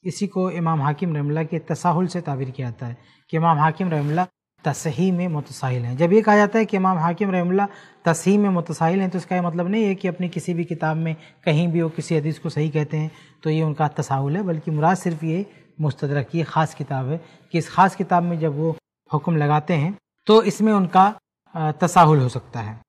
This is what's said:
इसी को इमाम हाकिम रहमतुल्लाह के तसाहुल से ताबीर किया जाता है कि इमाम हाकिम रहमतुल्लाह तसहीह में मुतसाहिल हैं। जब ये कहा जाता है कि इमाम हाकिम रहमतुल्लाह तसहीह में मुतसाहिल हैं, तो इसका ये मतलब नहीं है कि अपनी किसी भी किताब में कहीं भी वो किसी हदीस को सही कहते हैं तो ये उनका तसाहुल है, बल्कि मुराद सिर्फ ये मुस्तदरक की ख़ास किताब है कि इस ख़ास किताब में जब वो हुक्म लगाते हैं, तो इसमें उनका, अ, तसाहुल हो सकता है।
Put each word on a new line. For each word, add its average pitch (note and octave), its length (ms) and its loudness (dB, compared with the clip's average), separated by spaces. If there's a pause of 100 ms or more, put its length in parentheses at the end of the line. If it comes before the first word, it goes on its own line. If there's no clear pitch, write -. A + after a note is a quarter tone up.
इसी F#3 220 -4
को F#3 240 -2
इमाम D#3+ 320 -2
हाकिम D3+ 320 -2
रहमतुल्लाह D3 300 -2
के D#3+ 140 -6
तसाहुल E3 480 0
से F3 140 -6
ताबीर C3+ 300 -6
किया B2 200 -8
जाता A#2+ 160 -12
है A#2+ 100 -10 (340)
कि E3 60 -4
इमाम D#3+ 220 4
हाकिम D#3+ 300 2
रहमतुल्लाह D#3 380 0 (380)
तसहीह D#3 480 -2
में F3+ 160 -2
मुतसाहिल C3+ 540 -6
हैं। A#2+ 140 -6
जब E3+ 160 4
ये A3 100 6
कहा G#3+ 140 6
जाता G#3 220 4
है A3 60 4
कि G#3+ 120 -4
इमाम F#3 220 2
हाकिम F3 320 0
रहमतुल्लाह F#3 360 0 (380)
तसहीह F#3 340 2
में G3+ 100 2
मुतसाहिल E3+ 520 0
हैं, F#3+ 100 -2
तो F#3 80 -4
इसका F3 180 -4
ये F3+ 60 0
मतलब E3+ 260 -2
नहीं A3 160 0
है G3 100 0
कि F#3 140 -4
अपनी F3 200 -4
किसी E3+ 260 -6
भी E3+ 100 -2
किताब D#3 320 -4
में D#3+ 200 -4 (280)
कहीं E3+ 240 2
भी E3+ 140 0
वो D#3+ 60 0
किसी D#3+ 280 -4
हदीस D3+ 220 -2
को F3 100 -8
सही D3+ 220 -2
कहते D3+ 260 -2
हैं D#3 140 -4 (320)
तो D#3+ 80 -2
ये D#3 120 2
उनका D3+ 260 0
तसाहुल C#3 480 -2
है, G#3 60 -2
बल्कि E3 280 -4
मुराद D#3+ 260 2
सिर्फ D#3+ 280 -4
ये E3+ 220 -2 (340)
मुस्तदरक C#3+ 480 -2
की E3 140 -2
ख़ास D#3 320 -2
किताब C3+ 340 -6
है D#3+ 120 -4 (320)
कि E3+ 60 0
इस D#3 120 -4
ख़ास F#3 260 4
किताब F3 260 0
में E3+ 180 -2
जब D3+ 180 -2
वो D#3+ 180 -2 (340)
हुक्म D#3 260 -2
लगाते D3+ 380 2
हैं, E3 220 -2 (300)
तो A3 160 8
इसमें G#3+ 300 2
उनका, G3 420 4 (400)
अ, D#3 180 -2
तसाहुल D#3+ 460 6
हो B2+ 100 2
सकता A#2+ 320 -8
है। A2 280 -12